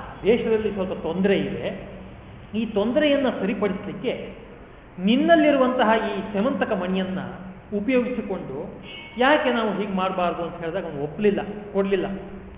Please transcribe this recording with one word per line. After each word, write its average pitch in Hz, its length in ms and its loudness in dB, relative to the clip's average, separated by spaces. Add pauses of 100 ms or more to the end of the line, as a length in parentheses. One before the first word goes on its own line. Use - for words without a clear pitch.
(240)
ದೇಶದಲ್ಲಿ 214 500 4
ಸ್ವಲ್ಪ 185 280 -4
ತೊಂದರೆ 185 380 2
ಇದೆ, - 560 -4 (600)
ಈ 226 100 0
ತೊಂದರೆಯನ್ನ 262 640 2
ಸರಿಪಡಿಸ್ಲಿಕ್ಕೆ 196 1080 -4 (640)
ನಿನ್ನಲ್ಲಿರುವಂತಹ 262 960 6
ಈ 208 340 -4
ಸ್ಯಮಂತಕ 233 420 0
ಮಣಿಯನ್ನ 190 460 -2 (580)
ಉಪಯೋಗಿಸಿಕೊಂಡು 196 1040 -2 (340)
ಯಾಕೆ 262 360 4
ನಾವು 220 200 0
ಹೀಗೆ 196 200 -2
ಮಾಡಬಾರ್ದು?" 180 500 0
ಅಂತ 165 220 -8
ಹೇಳಿದಾಗ 170 200 -4
ಅವನು 147 180 -6
ಒಪ್ಪಲಿಲ್ಲ, 185 360 2 (340)
ಕೊಡ್ಲಿಲ್ಲ, 196 340 2 (500)